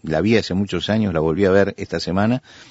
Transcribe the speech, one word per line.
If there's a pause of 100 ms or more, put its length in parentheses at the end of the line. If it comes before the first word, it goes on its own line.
La
vi
hace
muchos
años,
la
volví
a
ver
esta
semana, (280)